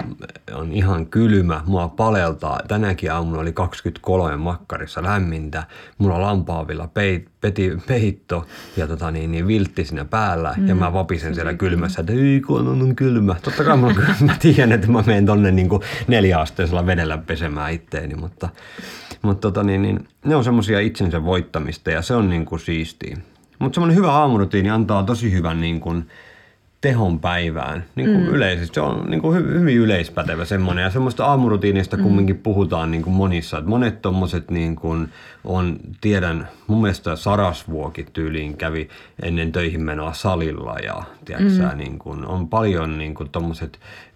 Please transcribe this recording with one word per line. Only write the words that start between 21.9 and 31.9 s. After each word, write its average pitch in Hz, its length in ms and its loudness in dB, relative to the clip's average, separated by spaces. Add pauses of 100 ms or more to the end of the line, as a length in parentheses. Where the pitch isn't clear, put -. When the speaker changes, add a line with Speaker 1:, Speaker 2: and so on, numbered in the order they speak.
Speaker 1:
ja 80 120 -2
se 123 120 -2
on 107 160 2
niinku 82 280 -4
siistiä. - 580 -6 (420)
Mut 135 160 -2
semmonen 170 220 4
hyvä 185 160 4
aamurutiini 104 580 4
antaa 107 320 2
tosi 110 300 0
hyvän 82 280 0
niin 82 200 -2
kun 85 240 -4 (760)
tehon 110 400 2
päivään, 82 640 -4 (100)
niin 131 180 2
kun 196 100 4
Speaker 2:
Mm. 175 60 2
Speaker 1:
yleisesti. 92 460 0
Se 156 60 0
on 139 300 -2
niin 160 120 0
kun 160 140 2
hy-, 156 240 0
hyvin 147 160 4
yleispätevä 87 680 0
semmonen 92 400 0
ja 95 60 0
semmoista 120 340 0
aamurutiinista 104 720 2